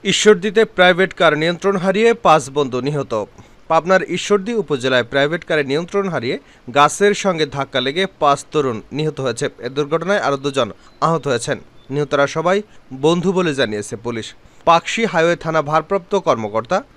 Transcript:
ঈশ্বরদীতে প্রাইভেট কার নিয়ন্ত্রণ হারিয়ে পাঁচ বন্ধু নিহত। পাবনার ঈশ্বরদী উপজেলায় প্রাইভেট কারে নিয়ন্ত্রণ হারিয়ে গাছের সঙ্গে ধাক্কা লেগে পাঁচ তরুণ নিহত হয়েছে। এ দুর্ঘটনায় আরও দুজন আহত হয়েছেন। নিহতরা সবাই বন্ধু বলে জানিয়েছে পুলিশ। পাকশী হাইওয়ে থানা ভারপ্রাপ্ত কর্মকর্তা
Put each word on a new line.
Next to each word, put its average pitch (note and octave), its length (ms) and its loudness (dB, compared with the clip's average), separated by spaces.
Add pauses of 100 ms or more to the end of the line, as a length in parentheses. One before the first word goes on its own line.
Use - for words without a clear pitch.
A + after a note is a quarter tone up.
ঈশ্বরদীতে G3 600 2
প্রাইভেট F3+ 480 2
কার E3 240 4
নিয়ন্ত্রণ F3 400 0
হারিয়ে F#3+ 360 2
পাঁচ D#3 360 4
বন্ধু C3+ 320 -2
নিহত। C#3 320 -4 (540)
পাবনার E3 420 2
ঈশ্বরদী G3 440 -2
উপজেলায় C3 520 0
প্রাইভেট D3 400 0
কারে D3+ 180 0
নিয়ন্ত্রণ E3+ 460 -2
হারিয়ে C#3 260 -4 (400)
গাছের D3+ 400 4
সঙ্গে E3+ 300 0
ধাক্কা C3+ 360 -4
লেগে C#3 220 -2 (160)
পাঁচ C#3+ 200 4 (120)
তরুণ C3 260 0 (140)
নিহত D3 280 -4
হয়েছে। C3 260 -4 (200)
এ B2+ 40 -6
দুর্ঘটনায় D#3+ 560 -2
আরও C#3 120 0
দুজন C3+ 300 -2 (340)
আহত D#3+ 260 0
হয়েছেন। A#2+ 300 -2 (320)
নিহতরা C#3+ 380 0
সবাই E3+ 300 -2 (440)
বন্ধু E3+ 300 2
বলে F3 220 0
জানিয়েছে G#2+ 440 -4
পুলিশ। A#2 300 -8 (400)
পাকশী E3+ 380 2
হাইওয়ে E3+ 300 2
থানা D#3+ 260 -2
ভারপ্রাপ্ত D#3+ 580 -2
কর্মকর্তা A2+ 580 -2 (200)